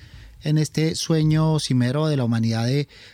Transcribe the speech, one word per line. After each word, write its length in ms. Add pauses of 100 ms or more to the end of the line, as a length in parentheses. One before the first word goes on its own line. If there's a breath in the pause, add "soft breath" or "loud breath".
(440 loud breath)
en 140
este 380
sueño 640
cimero 480
de 100
la 60
humanidad 420
de 220 (260 loud breath)